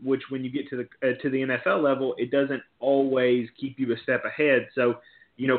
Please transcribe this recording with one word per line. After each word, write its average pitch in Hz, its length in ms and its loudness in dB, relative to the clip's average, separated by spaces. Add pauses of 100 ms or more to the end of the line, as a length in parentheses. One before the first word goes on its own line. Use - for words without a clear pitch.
which 135 260 0
when 131 140 -6
you 127 60 -6
get 139 200 -6
to 131 80 -8 (240)
the, 135 80 2
uh, 123 120 2
to 147 80 -2
the 135 120 0
N 131 100 -2
F 123 140 -2
L - 160 2
level, 131 360 0
it 123 140 -4
doesn't 139 300 0 (180)
always 127 680 2 (120)
keep 131 200 -8
you 123 140 0
a 113 60 -6
step 123 260 -2
ahead. 131 500 2
So, 120 200 2 (420)
you 127 100 -4
know, 127 120 4